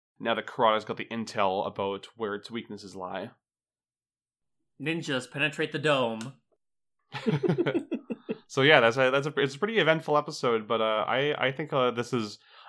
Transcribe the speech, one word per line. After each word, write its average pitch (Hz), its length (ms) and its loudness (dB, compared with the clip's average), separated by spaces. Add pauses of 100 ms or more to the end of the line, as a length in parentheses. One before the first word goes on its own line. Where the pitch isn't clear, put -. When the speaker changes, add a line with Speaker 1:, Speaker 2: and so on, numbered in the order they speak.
(200)
Speaker 1:
now 113 140 0
that 110 120 0
Kurata's 110 380 4
got 117 140 -8
the - 80 -8
intel 104 600 -2
about 98 420 -4 (100)
where 104 180 -4
its 101 160 -12
weaknesses 104 460 -12
lie. 95 340 -8 (1500)
Speaker 2:
Ninjas 151 500 -4
penetrate 151 400 -2
the 156 80 -4
dome. 131 540 0 (800)
Speaker 1:
<laughs> - 760 -2 (640)
So - 120 -2
yeah, 147 180 8
that's 117 180 6
a, 131 140 4
that's 139 160 2
a, 151 100 -8
it's 135 180 0
a 139 40 -10
pretty 220 180 0
eventful 156 400 2
episode, 127 520 0
but, 117 100 2
uh, 110 260 2
I, 139 320 0
I 135 140 0
think, 151 220 -6
uh, 127 180 2
this 117 220 -4
is 107 260 -2 (300)